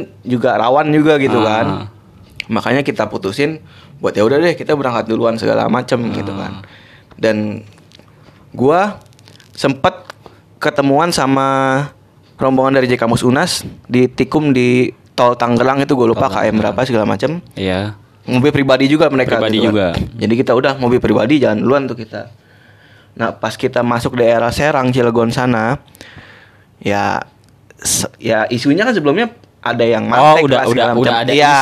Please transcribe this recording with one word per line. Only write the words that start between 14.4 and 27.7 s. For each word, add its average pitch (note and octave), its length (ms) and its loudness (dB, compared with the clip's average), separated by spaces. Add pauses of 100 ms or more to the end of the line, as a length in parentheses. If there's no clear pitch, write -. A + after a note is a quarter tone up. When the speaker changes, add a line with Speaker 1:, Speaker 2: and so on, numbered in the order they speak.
Speaker 1:
di B2 380 2 (240)
tol B2 240 2
Tangerang B2 440 0
itu, C#3 140 0
gua B2 140 2
lupa A2+ 180 0
Speaker 2:
Tol A2 140 -2
Speaker 1:
K G#2+ 80 0
M G#2+ 80 0
berapa G#2+ 180 0
Speaker 2:
Tangerang. C3 140 -2
Speaker 1:
segala A2 180 0
macem. G#2+ 260 -2 (220)
Speaker 2:
Iya. G2 460 -4 (260)
Speaker 1:
Mobil B2+ 260 0
pribadi C3+ 340 2
juga D#3 220 4
mereka B2+ 320 0
Speaker 2:
Pribadi A2 160 0
Speaker 1:
gitu A2 160 2
kan. F#2+ 240 0
Speaker 2:
juga. - 180 -4
Speaker 1:
Jadi A2 220 -2
kita C3 160 0
udah C3+ 240 2
mobil B2 240 0
pribadi A2 400 2
jalan G#2+ 240 0
duluan C3+ 240 0
tuh B2 80 -8
kita. A2 320 -14 (880)
Nah, A2+ 160 -4
pas - 240 -8
kita B2 260 -2
masuk A#2+ 320 -2
daerah A#2 380 2
Serang C#3 400 0
Cilegon A#2 400 0
sana, A#2+ 480 -2 (1000)
ya, G2+ 460 -2 (500)